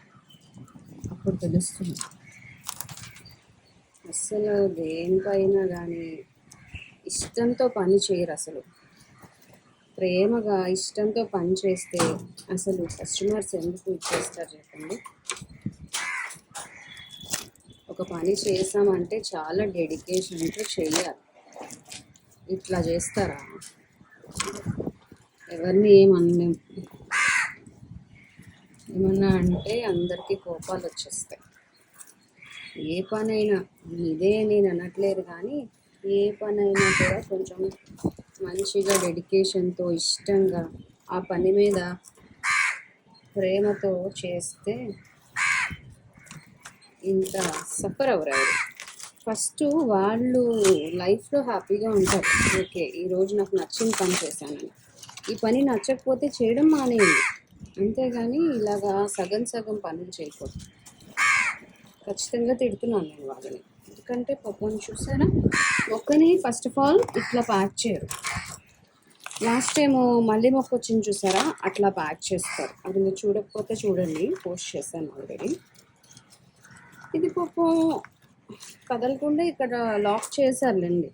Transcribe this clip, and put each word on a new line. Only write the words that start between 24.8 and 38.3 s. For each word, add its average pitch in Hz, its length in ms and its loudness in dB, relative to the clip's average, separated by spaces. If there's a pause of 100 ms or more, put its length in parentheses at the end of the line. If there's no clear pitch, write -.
ఎవరిని 185 400 6
ఏం 196 240 12
అనలేం. 175 380 4 (2500)
ఏమన్నా 190 360 4
అంటే 185 540 2
అందరికీ 175 520 -2
కోపాలు 180 520 -8
వచ్చేస్తాయి. - 540 -10 (1400)
ఏ 165 200 -2
పనైనా, 214 640 0 (280)
ఇదే 175 520 2
నేను 202 260 6
అనట్లేదు 185 500 -2
కానీ, 196 480 -8 (360)
ఏ 202 260 2
పనైనా 196 680 2
కూడా 190 220 2
కొంచెం 185 500 -6 (720)